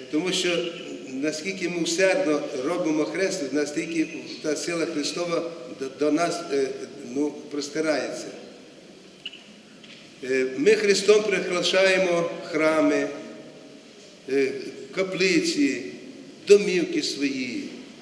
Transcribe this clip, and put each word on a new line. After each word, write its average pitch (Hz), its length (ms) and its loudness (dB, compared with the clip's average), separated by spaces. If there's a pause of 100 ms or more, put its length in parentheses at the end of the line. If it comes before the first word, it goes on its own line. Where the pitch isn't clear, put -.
(100)
тому 175 220 2
що 175 320 0 (440)
наскільки 156 600 -4
ми 175 140 -2
усердно 156 600 2 (220)
робимо 151 400 0
хрест, 156 480 -2
настільки 156 560 -2 (340)
та 151 140 -2
сила 165 300 -4
Христова 160 640 -2 (300)
до, 135 60 -4 (140)
до 147 120 4
нас, 165 280 2 (120)
е, 135 160 2 (460)
ну, 147 160 0
простирається. 143 960 -4 (2000)
Е, 131 220 2 (100)
ми 156 140 6
Христом 208 520 6
прикрашаємо 180 1080 2 (200)
храми, 151 580 4 (1200)
е, 139 200 2 (420)
каплиці, 165 880 2 (640)
домівки 180 540 6
свої, 131 640 -4 (380)